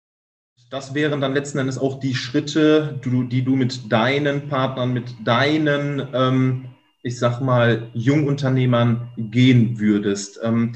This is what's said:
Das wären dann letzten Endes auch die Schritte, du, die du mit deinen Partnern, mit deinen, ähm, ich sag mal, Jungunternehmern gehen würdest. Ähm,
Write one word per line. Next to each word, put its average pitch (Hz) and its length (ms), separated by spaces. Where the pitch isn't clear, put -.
Das 131 220
wären 147 260
dann 135 140
letzten 143 240
Endes 131 180
auch 131 240
die 135 140
Schritte, 147 880
du, 127 220
die 127 200
du 135 120
mit 127 360
deinen 143 560
Partnern, 131 460
mit 117 100
deinen, 143 920
ähm, 131 500
ich 123 160
sag 120 240
mal, 120 500
Jungunternehmern 131 1300
gehen 113 600
würdest. 101 640
Ähm, 113 340